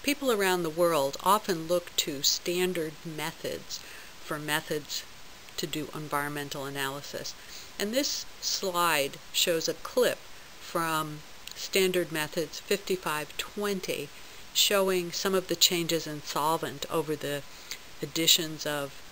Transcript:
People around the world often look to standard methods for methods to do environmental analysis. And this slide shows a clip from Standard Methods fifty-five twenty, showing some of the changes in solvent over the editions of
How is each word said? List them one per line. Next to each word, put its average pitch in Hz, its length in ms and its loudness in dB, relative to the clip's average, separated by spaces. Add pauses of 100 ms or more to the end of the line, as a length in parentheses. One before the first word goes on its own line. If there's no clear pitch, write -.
People 269 280 2
around 185 320 4
the 160 60 0
world 156 520 4
often 180 460 4
look 175 260 2
to 143 300 0
standard 175 680 2 (120)
methods 156 760 -6 (420)
for - 160 -6
methods 151 680 -2 (520)
to 175 100 -2
do 147 280 -4
environmental 147 720 -2
analysis. 139 720 -4 (440)
And 208 160 0
this - 320 2 (140)
slide 170 720 2 (200)
shows 165 360 2
a 156 60 0
clip - 440 2 (400)
from 156 640 0 (340)
Standard 185 560 2
Methods 156 480 -2
fifty-five 180 800 -2
twenty, 202 720 -2 (440)
showing 190 600 4
some 190 240 2
of 180 100 2
the 170 80 0
changes 165 540 2
in 151 140 -6
solvent 160 680 0
over 151 240 0
the 143 280 -4 (600)
editions 160 640 4
of 143 340 -2 (120)